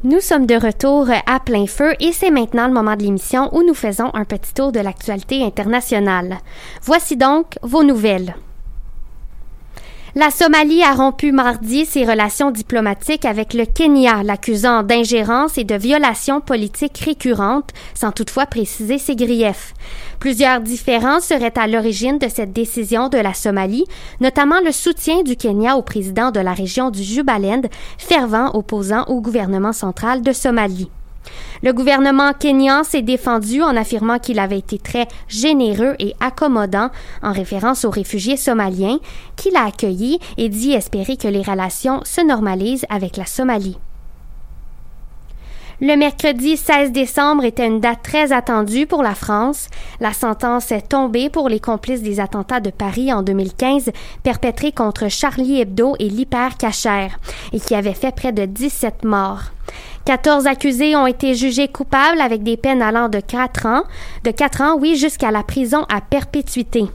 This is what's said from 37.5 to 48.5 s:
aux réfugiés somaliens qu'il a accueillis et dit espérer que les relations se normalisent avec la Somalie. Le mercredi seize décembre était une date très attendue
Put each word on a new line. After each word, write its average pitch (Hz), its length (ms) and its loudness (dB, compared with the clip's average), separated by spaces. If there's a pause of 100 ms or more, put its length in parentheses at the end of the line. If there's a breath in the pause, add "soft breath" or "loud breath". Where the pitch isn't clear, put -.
aux 220 60 2
réfugiés 208 460 -2
somaliens 208 600 0 (360 loud breath)
qu'il 381 220 0
a 254 80 4
accueillis 214 560 -2 (160 loud breath)
et 226 120 0
dit 220 220 -2
espérer 262 460 -2
que - 100 -6
les 202 160 0
relations 196 600 -2
se - 200 0
normalisent 220 640 0
avec 196 260 -4
la 185 100 -6
Somalie. 220 500 -2 (2000 loud breath)
Le 285 160 4
mercredi 285 600 2
seize 285 360 2
décembre 285 520 2
était 233 220 0
une 220 140 0
date 233 220 -2
très 302 300 0
attendue 240 540 0